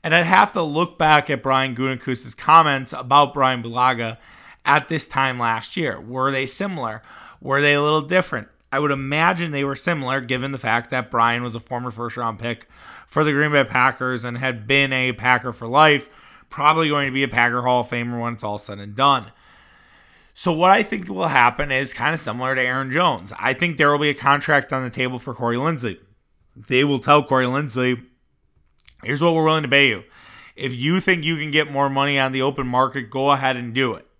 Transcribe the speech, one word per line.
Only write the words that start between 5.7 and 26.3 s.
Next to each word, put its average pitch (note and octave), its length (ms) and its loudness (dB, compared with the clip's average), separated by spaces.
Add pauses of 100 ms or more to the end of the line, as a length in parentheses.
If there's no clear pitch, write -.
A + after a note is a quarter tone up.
year. D3 240 -4
Were B2+ 300 -2
they C3+ 160 -2
similar? D3+ 560 -8 (380)
Were C#3 200 0
they D3 140 4
a C#3+ 80 2
little D3+ 180 2
different? D3+ 480 -2 (240)
I C3+ 60 0
would D3 140 0
imagine D#3+ 580 -2
they C#3 140 -2
were C#3 120 -4
similar, C3+ 440 -2
given B2+ 320 -4
the C3 60 -8
fact A#2+ 320 -2
that B2+ 200 -4
Brian A#2 320 2
was A#2+ 120 -8
a A#2 60 -10
former B2 300 -8
first-round A#2 480 -8
pick A#2 300 -8 (400)
for D3+ 160 0
the D3+ 80 2
Green D3 200 0
Bay C#3 120 4
Packers B2+ 600 0
and A#2+ 140 -8
had A#2+ 280 -6
been C#3 260 2
a B2+ 200 -2
Packer B2 400 0
for A#2 140 -12
life, D3 420 4 (400)
probably D#3 400 2
going C#3+ 180 0
to C3 60 -4
be C3+ 100 -2
a C3 60 0
Packer A#2+ 340 2
Hall B2 180 2
of A#2+ 100 -6
Famer A#2+ 300 -4
when A#2 140 -4
it's A2+ 100 -12
all G#2 140 -6
said G2+ 200 -12
and G#2 180 -14
done. C3+ 360 2 (1000)
So - 200 -2
what F3 180 4
I G#3 120 6
think F#3 260 -8
will F#3 200 -4
happen C#3 420 2
is C3 220 -2
kinda D3+ 240 -2
similar B2+ 380 -4
to C3 60 -2
Aaron C3 300 -2
Jones. C3 480 -2
I B2+ 140 0
think E3 240 -4
there D3 140 4
will D3 80 2
be D3 100 0
a C#3 60 -2
contract C#3+ 580 2
on C3 100 -4
the B2 80 -8
table B2+ 280 -4
for B2 160 -12
Corey A#2+ 220 -2
Linsley. B2+ 420 -4 (580)